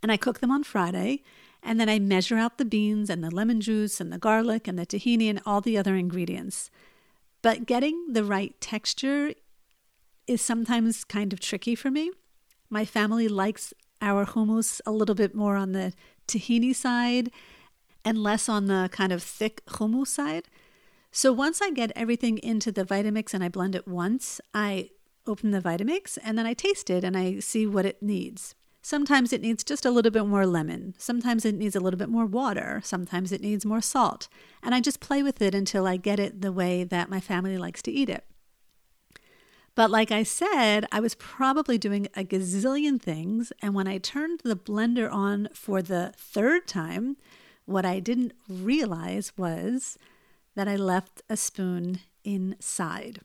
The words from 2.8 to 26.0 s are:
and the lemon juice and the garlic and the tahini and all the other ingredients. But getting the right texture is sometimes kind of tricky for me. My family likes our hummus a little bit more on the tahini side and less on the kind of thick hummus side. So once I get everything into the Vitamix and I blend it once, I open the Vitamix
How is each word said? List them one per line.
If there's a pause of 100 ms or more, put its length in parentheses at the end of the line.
and
the
lemon
juice
and
the
garlic
and
the
tahini
and
all
the
other
ingredients. (720)
But
getting
the
right
texture (920)
is
sometimes
kind
of
tricky
for
me. (580)
My
family
likes (260)
our
hummus
a
little
bit
more
on
the (360)
tahini
side (760)
and
less
on
the
kind
of
thick
hummus
side. (680)
So
once
I
get
everything
into
the
Vitamix
and
I
blend
it
once, (140)
I (360)
open
the
Vitamix